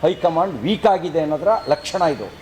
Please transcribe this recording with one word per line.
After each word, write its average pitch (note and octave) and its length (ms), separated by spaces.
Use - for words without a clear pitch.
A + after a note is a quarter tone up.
ಹೈಕಮಾಂಡ್ E3 600
ವೀಕ್ G3+ 260
ಆಗಿದೆ F3 340
ಅನ್ನೋದರ D3+ 260
ಲಕ್ಷಣ E3 340
ಇದು. C#3+ 240